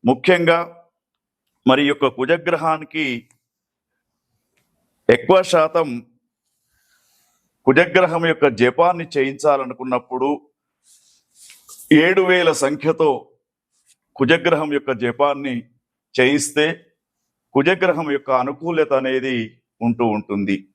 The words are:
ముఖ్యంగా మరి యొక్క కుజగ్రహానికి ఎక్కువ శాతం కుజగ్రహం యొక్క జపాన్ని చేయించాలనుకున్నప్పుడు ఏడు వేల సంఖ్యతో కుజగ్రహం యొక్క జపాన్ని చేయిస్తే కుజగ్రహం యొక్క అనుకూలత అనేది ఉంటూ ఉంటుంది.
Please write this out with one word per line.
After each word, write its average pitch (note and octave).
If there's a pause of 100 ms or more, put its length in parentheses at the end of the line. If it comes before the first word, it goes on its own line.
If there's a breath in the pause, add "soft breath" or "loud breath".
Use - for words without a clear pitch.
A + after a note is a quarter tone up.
ముఖ్యంగా E3 (1080)
మరి C3
యొక్క C#3+
కుజగ్రహానికి D#3 (2000)
ఎక్కువ F#3
శాతం E3 (1800)
కుజగ్రహం E3+
యొక్క D#3 (140)
జపాన్ని E3
చేయించాలనుకున్నప్పుడు C3 (1600)
ఏడు F3+
వేల F3+
సంఖ్యతో D3+ (1040)
కుజగ్రహం D#3
యొక్క C3+ (120)
జపాన్ని C3+ (580)
చేయిస్తే C#3+ (880)
కుజగ్రహం E3
యొక్క C#3
అనుకూలత C#3+
అనేది C3 (440)
ఉంటూ A#2+
ఉంటుంది. G#2 (180)